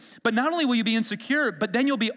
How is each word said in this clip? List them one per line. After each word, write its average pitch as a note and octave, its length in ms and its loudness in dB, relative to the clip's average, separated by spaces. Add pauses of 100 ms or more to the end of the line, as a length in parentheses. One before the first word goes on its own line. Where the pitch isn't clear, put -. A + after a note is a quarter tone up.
(240)
But A#3 100 2
not C4 180 2
only E4+ 140 0
will B3 100 2
you A3+ 80 2
be A3 120 0
insecure, A3+ 560 -2
but F3+ 220 -4
then C4 140 2
you'll C#4 100 0
be A3 200 0